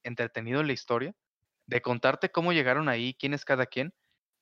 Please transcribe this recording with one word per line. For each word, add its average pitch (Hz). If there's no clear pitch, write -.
entretenido 120
en 151
la 131
historia, 123
de 123
contarte 131
cómo 175
llegaron 143
ahí, 123
quién 139
es 143
cada 127
quien, 143